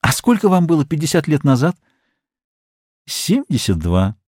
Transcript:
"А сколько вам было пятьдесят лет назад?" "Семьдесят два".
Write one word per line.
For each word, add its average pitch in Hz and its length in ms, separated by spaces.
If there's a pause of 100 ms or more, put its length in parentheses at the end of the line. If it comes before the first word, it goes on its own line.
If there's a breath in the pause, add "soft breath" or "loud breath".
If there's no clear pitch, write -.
"А 117 100
сколько 226 360
вам 180 200
было 156 180
пятьдесят 156 420
лет 151 160
назад?" 139 320 (1300)
"Семьдесят 135 720
два". 92 360 (120)